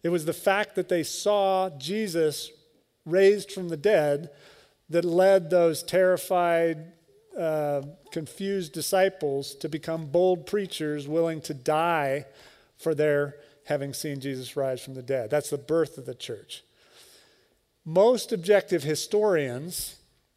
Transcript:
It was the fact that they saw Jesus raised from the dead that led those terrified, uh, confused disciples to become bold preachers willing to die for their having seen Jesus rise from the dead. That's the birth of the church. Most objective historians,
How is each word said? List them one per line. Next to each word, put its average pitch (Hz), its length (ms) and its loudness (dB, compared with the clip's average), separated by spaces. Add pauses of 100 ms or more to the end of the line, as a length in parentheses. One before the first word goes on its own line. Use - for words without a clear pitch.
It 170 80 -2
was 170 160 -2
the 160 80 -2
fact 202 400 0
that 180 160 -4
they 175 120 2
saw 190 760 0
Jesus 165 720 -2 (560)
raised 190 440 4
from 180 200 -8
the 160 80 -6
dead 151 520 2 (600)
that 170 140 2
led 180 460 4
those 170 320 4
terrified, 170 1120 2 (460)
uh, 151 440 -2 (280)
confused 180 600 -6
disciples 156 840 -2
to - 140 -8
become 160 380 -6
bold 175 400 2
preachers 156 600 -6
willing 160 360 -2
to 151 120 -8
die 147 720 0 (500)
for 165 180 -4
their 147 420 0 (300)
having 139 280 -4
seen 143 260 -8
Jesus 127 360 -8
rise 131 260 -4
from 131 120 -16
the 131 80 -14
dead. 123 280 -4
That's 147 200 0
the 143 80 -4
birth 156 380 0
of 127 100 -14
the 123 80 -10
church. - 500 -14 (1200)
Most 202 480 4
objective 185 500 2
historians, 156 1120 -2 (400)